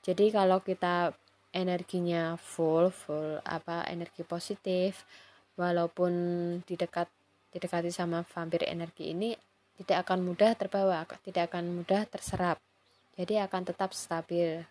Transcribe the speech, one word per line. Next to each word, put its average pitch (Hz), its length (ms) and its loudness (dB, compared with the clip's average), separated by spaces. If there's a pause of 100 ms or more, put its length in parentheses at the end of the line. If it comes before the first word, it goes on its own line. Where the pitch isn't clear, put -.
Jadi 190 320 4
kalau 190 240 6
kita 175 560 0 (400)
energinya 175 800 0
full, 165 560 2
full, 151 480 -6
apa, 170 480 -4
energi 170 320 -10
positif, 180 800 -2 (540)
walaupun 175 560 2 (560)
didekat-, 170 420 -4 (380)
didekati 175 400 -2
sama 170 340 -2
vampir 170 460 -2
energi 165 480 -8
ini, 226 160 -2 (480)
tidak 185 240 0
akan 185 240 2
mudah 208 240 6
terbawa, 190 560 0 (160)
tidak 175 260 0
akan 175 300 -4
mudah 196 260 2
terserap. - 540 -2 (560)
Jadi 208 240 0
akan 185 240 -2
tetap 190 320 -4
stabil. 165 760 -2